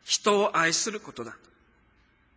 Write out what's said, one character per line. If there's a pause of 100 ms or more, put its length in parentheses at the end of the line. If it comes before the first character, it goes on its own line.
人
を
愛
す
る
こ
と
だ。 (1000)